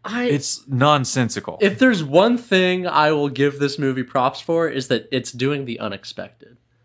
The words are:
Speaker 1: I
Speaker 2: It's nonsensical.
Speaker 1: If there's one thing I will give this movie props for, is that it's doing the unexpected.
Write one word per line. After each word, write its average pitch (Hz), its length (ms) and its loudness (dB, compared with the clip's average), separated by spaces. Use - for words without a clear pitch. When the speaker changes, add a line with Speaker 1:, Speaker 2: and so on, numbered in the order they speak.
Speaker 1:
I 147 220 -4
Speaker 2:
It's - 420 -2
nonsensical. 131 920 0
Speaker 1:
If 208 160 2
there's 233 260 4
one 185 340 4
thing 185 500 0
I 151 240 4
will 147 180 0
give 139 300 -2
this 143 180 -2
movie 131 260 -2
props 127 380 -2
for, 165 280 0
is 135 180 -6
that 113 240 -2
it's 127 220 -4
doing 135 320 -4
the 117 140 -8
unexpected. - 760 -12